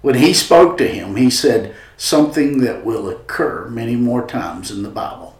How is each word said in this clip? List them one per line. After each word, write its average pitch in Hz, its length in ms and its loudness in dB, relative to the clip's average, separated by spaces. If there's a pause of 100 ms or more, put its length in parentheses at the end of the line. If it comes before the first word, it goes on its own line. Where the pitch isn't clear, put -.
When 131 140 2
he 160 180 6
spoke 170 440 6
to - 100 2
him, 98 280 -6
he 123 140 4
said 123 440 0 (240)
something 143 600 0
that 107 260 -2
will 107 240 -4
occur - 580 -6
many 117 280 -6
more 120 320 -2
times 90 420 -10
in 101 140 -8
the 101 60 -10
Bible. - 500 -12